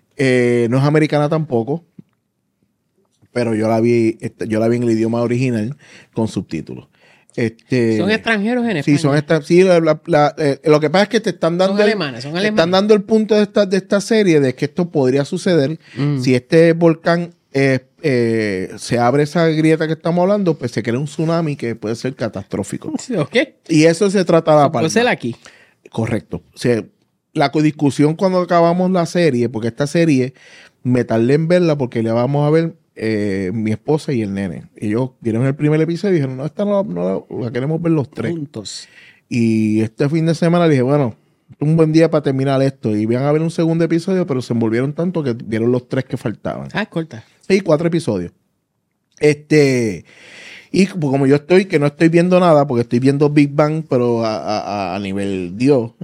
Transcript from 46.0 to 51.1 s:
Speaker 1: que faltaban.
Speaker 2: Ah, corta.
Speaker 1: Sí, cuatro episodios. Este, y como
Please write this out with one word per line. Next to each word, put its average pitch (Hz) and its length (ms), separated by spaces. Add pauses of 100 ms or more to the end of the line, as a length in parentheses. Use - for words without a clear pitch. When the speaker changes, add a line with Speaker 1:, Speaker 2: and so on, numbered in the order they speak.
Speaker 1:
que - 120
faltaban. - 560
Speaker 2:
Ah, 202 140
corta. 160 360 (240)
Speaker 1:
Sí, 196 140
cuatro 165 260
episodios. 117 440 (880)
Este, 135 880 (640)
y 190 160
como 139 400